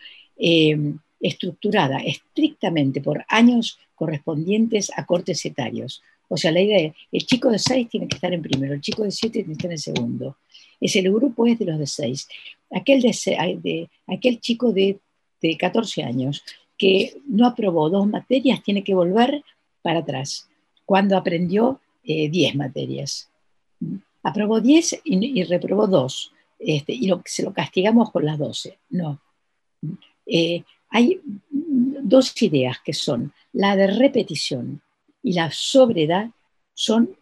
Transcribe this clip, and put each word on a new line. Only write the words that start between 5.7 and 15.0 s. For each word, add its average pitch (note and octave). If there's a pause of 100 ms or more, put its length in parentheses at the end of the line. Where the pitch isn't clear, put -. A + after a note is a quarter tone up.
O -
sea, E3
la E3+
idea G#3
es, D#3 (180)
el -
chico B3+
de G#3+
seis B3
tiene -
que -
estar F3+
en E3+
primero, C#3
el C#3+
chico D3+
de G#3
siete A3+
tiene F3+
que D#3
estar F3
en E3
segundo. C3 (440)
Es -
el F#3+
grupo A#3
es A#3
de A3
los D#3
de D3
seis. C#3 (420)
Aquel B3+
de A#3
se-, - (260)
de, E3 (200)
aquel A#3
chico A#3
de, G3 (420)